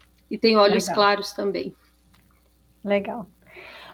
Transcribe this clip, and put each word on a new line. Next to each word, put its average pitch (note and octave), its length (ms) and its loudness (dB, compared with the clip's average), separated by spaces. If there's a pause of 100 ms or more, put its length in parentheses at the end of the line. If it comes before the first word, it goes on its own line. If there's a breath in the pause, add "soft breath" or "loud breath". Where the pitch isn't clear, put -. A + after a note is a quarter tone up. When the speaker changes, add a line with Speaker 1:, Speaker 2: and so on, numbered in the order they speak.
(300)
Speaker 1:
E A3 80 -8
tenho A3 200 4
olhos G#3 300 4
Speaker 2:
Legal. A3+ 60 -6
Speaker 1:
claros G3+ 400 0
também. G3 400 -6 (1080)
Speaker 2:
Legal. G3+ 440 -4 (680 loud breath)